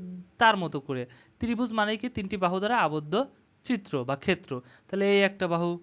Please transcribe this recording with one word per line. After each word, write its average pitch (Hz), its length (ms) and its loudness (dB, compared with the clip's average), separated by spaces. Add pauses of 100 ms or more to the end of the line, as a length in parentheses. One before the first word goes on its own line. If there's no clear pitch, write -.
(400)
তার 220 220 6
মতো 156 160 -2 (100)
করে। 127 140 -4 (380)
ত্রিভুজ 240 380 0
মানেই 214 240 2
কি? 247 140 -4
তিনটি 208 280 -4
বাহু 175 180 2
দ্বারা 233 140 2 (100)
আবদ্ধ 151 280 -2 (500)
চিত্র 233 280 -2 (160)
বা 135 60 0 (100)
ক্ষেত্র। - 280 -2 (360)
তাহলে 196 160 -2 (100)
এই 202 140 6
একটা 196 240 -4
বাহু 170 180 2 (120)